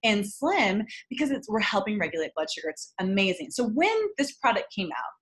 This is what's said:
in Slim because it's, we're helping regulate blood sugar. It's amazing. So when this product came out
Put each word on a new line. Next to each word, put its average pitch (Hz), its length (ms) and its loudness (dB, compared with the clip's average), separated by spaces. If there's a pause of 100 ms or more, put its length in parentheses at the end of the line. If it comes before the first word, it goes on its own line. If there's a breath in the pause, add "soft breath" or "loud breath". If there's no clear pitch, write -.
in 208 200 4
Slim 220 600 2 (240 loud breath)
because 277 220 0
it's, - 180 -4
we're 214 100 2
helping 208 400 0
regulate 160 360 -2
blood 156 140 0
sugar. - 200 -6
It's - 300 -12
amazing. 190 520 0
So 247 180 0
when 339 260 2 (220)
this 277 160 0
product 220 400 0
came 185 180 -4
out 131 300 -8